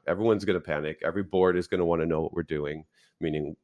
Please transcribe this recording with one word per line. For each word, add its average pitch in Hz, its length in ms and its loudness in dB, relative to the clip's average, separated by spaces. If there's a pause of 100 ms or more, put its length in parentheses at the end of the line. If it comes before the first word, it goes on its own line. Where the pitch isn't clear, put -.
Everyone's 101 380 2
gonna 92 160 0
panic. 76 440 -4
Every 90 200 -2
board 92 320 4
is 87 100 -2
gonna 90 180 0
wanna 82 220 2
know 80 160 0
what 80 100 -4
we're 82 120 -4
doing, 76 420 -6 (340)
meaning 76 420 -4